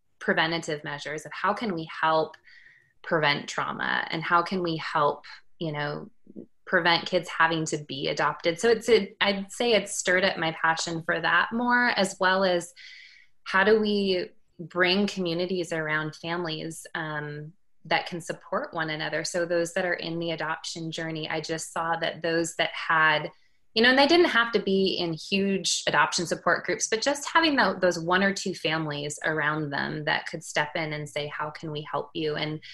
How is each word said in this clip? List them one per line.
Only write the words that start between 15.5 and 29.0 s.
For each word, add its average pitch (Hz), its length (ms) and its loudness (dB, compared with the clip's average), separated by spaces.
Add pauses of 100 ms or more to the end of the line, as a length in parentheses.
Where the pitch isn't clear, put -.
around 156 420 -2
families, 160 800 -6
um, 151 580 -8 (340)
that 160 200 0
can 175 140 -8
support - 520 -6
one 160 180 -4
another. 151 340 -4
So 175 200 -2
those 170 280 0
that 185 120 0
are 175 100 0
in 165 260 -6
the 170 100 -4
adoption 160 600 -6
journey, 160 360 -6
I 160 120 -2
just 160 320 -6
saw 165 240 -2
that 160 260 -4
those 165 340 0
that 165 160 0
had 156 580 2 (440)
you 220 80 4
know, 247 60 8
and 262 100 6
they 277 80 8
didn't 339 200 8
have 233 260 2
to 202 80 2
be 190 400 2
in 170 120 -2
huge 196 760 0
adoption 151 400 2
support - 380 0
groups, - 240 -2
but 220 120 0
just 277 280 0
having 330 280 4
tho-, 196 240 4
those 175 180 4
one 175 240 2
or 196 100 4
two 196 220 -4
families 151 680 -4